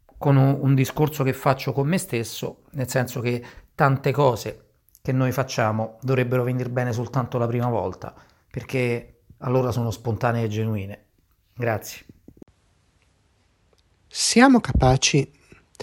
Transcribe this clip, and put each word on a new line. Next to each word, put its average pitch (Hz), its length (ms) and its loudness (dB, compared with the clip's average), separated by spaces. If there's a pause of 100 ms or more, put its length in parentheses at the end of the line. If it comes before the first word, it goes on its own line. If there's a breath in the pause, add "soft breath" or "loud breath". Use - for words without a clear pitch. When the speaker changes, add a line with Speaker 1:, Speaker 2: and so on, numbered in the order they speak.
(180)
Speaker 1:
con 139 180 2
un, 135 240 4
un 135 140 2
discorso 147 480 0
che 131 100 0
faccio 135 400 0
con 139 140 -2
me 180 120 0
stesso, - 640 -6 (100)
nel 127 160 -6
senso 123 320 -2
che 120 220 -2 (340 loud breath)
tante 139 340 2
cose 127 540 0 (380)
che 135 100 -4
noi 127 200 0
facciamo 113 680 -2
dovrebbero 127 400 0
venir 123 260 -4
bene 123 240 -4
soltanto 120 460 -4
la 117 80 0
prima 120 240 -2
volta, 92 440 -4 (360 soft breath)
perché 120 720 -6 (160)
allora 127 340 0
sono 117 180 -2
spontanee 117 540 -2
e 110 40 -2
genuine. 107 560 -6 (500)
Grazie. 117 500 -6 (2000)
Speaker 2:
Siamo 247 540 6
capaci - 720 2 (500 loud breath)